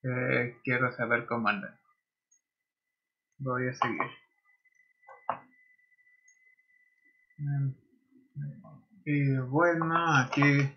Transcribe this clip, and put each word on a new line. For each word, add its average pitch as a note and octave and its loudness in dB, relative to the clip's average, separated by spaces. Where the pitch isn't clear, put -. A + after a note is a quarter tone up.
eh, B2+ -2
quiero B2 0
saber A#2+ 0
cómo A2+ -2
andan. G2+ -6
Voy B2+ -2
a B2+ -2
seguir. - -2
Y C#3 2
bueno, E3 2
aquí... C#3+ 4